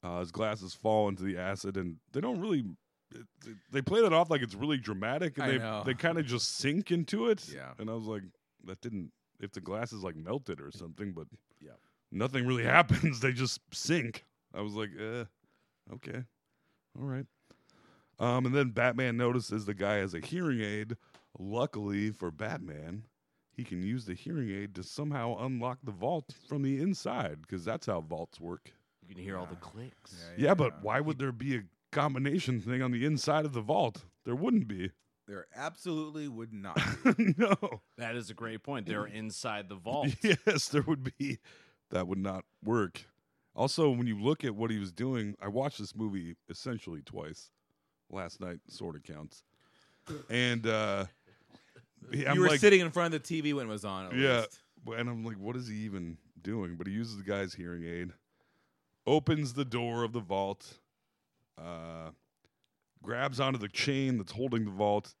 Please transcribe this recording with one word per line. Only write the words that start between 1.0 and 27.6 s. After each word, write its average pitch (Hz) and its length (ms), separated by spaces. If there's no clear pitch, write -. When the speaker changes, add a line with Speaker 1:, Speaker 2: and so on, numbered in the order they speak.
Speaker 1:
into 92 140
the 92 140
acid, 95 400
and 90 200
they 143 100
don't 226 180
really. 175 240
It, 120 140
it, 110 80
they 139 100
play 202 220
that 185 100
off 165 160
like 143 140
it's 101 100
really 139 240
dramatic, 120 600
and 143 80
Speaker 2:
I 135 80
Speaker 1:
they, 131 40
Speaker 2:
know. 110 260
Speaker 1:
they 131 120
kinda 165 260
just 123 360
sink 156 340
into 202 380
it. - 220
Speaker 2:
Yeah. 71 280
Speaker 1:
And 110 100
I 113 40
was 113 120
like, 107 160
"That 95 160
didn't. 101 300
If 101 140
the - 80
glasses, 104 420
like, 87 120
melted 87 460
or 71 80
something, 90 440
but 80 120
Speaker 2:
Yeah. 73 120
Speaker 1:
nothing 127 340
really 123 180
<laughs> 123 120
happens. 143 440
They 127 140
just 123 280
sink." 139 540
I 95 80
was 104 120
like, 107 220
"Uh, 113 300
okay, - 280
all 139 120
right." 135 180
Um, 123 240
and 127 80
then 135 180
Batman 123 440
notices 120 500
the 101 80
guy 98 220
has 98 180
a 85 60
hearing 147 400
aid. 107 380
Luckily 104 720
for 90 200
Batman, 85 720
he 123 80
can 90 180
use 113 240
the 95 80
hearing 147 380
aid 101 240
to 92 80
somehow 127 540
unlock 123 460
the 123 100
vault 135 420
from 147 120
the 135 200
inside, 151 680
'cause 90 160